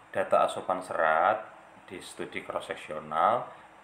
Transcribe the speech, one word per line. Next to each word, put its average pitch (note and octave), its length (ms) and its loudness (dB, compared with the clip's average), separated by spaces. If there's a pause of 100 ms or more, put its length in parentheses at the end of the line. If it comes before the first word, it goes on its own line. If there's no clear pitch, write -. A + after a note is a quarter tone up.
data G2 400 4
asupan F#2 320 -4
serat E2+ 640 2 (400)
di - 160 -14
studi - 400 -10
cross - 240 -6
seksional D#2+ 800 0 (380)